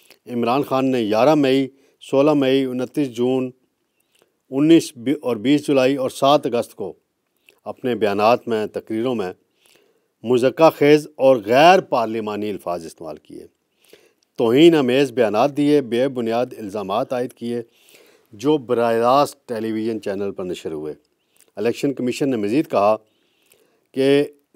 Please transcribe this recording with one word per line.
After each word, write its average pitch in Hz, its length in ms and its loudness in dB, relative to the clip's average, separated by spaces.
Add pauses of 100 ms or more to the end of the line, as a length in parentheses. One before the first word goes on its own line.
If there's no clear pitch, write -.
(260)
इमरान 123 360 -2
खान 131 240 -2
ने 127 200 0
ग्यारह 117 280 4
मई, 135 340 0 (340)
सोलह 143 320 2
मई, 135 300 2
उनतीस 127 440 -6
जून, 127 440 -2 (960)
उन्नीस 151 480 4
बी-, 131 240 -4
और 120 160 -2
बीस 139 280 0
जुलाई 139 300 2
और 131 140 -4
सात 143 360 2
अगस्त 117 260 -4
को 95 220 -12 (720)
अपने 120 280 -6
बयानात 107 540 0
में, 107 200 -2
तकरीरों 113 460 -6
में 92 200 -6 (880)
मुज़क्का 127 460 4
खेज़ 151 360 4 (120)
और 131 220 4
गैर 147 400 6
पार्लिमानी 110 680 -4
अल्फाज 87 360 -8
इस्तेमाल 78 300 -16
किए, 80 320 -20 (880)
तौहीन 139 360 6
आमेज़ 135 380 0
बयानात 113 380 0
दिए, 147 320 0
बेबुनियाद 123 680 -4
इल्ज़ामात 107 600 -8
आयद 127 200 -8
किए 120 320 -10 (680)
जो 131 260 0
बराह 117 400 -2
रास्त 127 400 2 (100)
टेलीविज़न 110 500 -6
चैनल 101 320 -6
पर 92 140 -10
नशर 87 280 -8
हुए। 76 200 -10 (640)
इलेक्शन 120 360 -4
कमीशन 127 360 -4
ने 127 80 -2
मज़ीद 110 300 -2
कहा 104 280 2 (1040)
कि 139 400 2 (200)